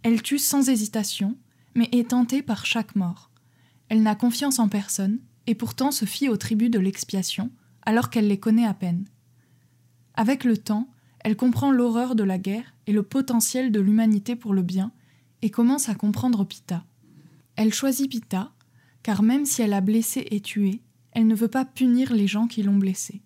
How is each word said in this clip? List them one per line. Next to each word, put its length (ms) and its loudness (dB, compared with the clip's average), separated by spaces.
Elle 200 2
tue 160 -2
sans 300 2
hésitation, 680 -2
mais 180 2
est 180 2
tentée 320 2
par 220 -4
chaque 320 -4
mort. 340 -4
Elle 140 4
n'a 120 4
confiance 440 0
en 100 4
personne, 500 -2
et 80 2
pourtant 360 -2
se 140 -2
fie 240 -2
aux 80 2
tribus 340 0
de 80 2
l'expiation, 720 -4
alors 280 0
qu'elle 180 2
les 100 0
connaît 280 2
à 80 -2
peine. 320 -4
Avec 300 0
le 120 4
temps, 320 -4
elle 160 0
comprend 340 2
l'horreur 440 2
de 80 2
la 160 0
guerre 360 -6
et 60 0
le 100 2
potentiel 680 0
de 80 2
l'humanité 560 2
pour 180 -4
le 80 2
bien, 300 -4
et 80 0
commence 380 0
à 60 -2
comprendre 500 0
Pita. 400 -10
Elle 180 2
choisit 360 -2
Pita, 420 -6
car 200 0
même 240 2
si 160 -2
elle 100 0
a 80 0
blessé 500 0
et 100 -2
tué, 420 -2
elle 140 2
ne 80 4
veut 140 0
pas 160 -2
punir 480 0
les 140 2
gens 200 0
qui 160 -4
l'ont 140 2
blessée. 500 -2